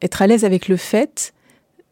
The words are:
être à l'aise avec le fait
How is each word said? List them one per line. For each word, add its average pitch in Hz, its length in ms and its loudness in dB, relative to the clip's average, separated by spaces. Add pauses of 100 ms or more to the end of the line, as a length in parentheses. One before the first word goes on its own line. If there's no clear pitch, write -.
être - 200 -4
à 196 60 4
l'aise 220 180 4
avec 185 240 0
le 180 80 2
fait - 560 -4 (580)